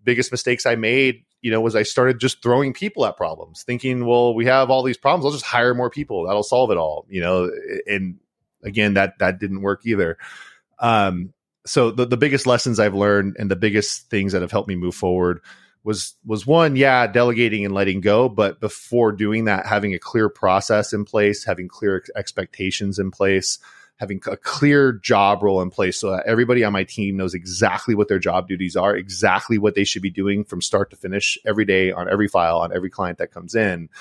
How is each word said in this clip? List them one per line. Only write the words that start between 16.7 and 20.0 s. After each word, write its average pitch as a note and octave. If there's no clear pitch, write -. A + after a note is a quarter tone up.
yeah, C3
delegating A2+
and G2
letting G2
go. G#2+
But G2+
before A2+
doing G#2+
that, G2
having G#2
a F2
clear A2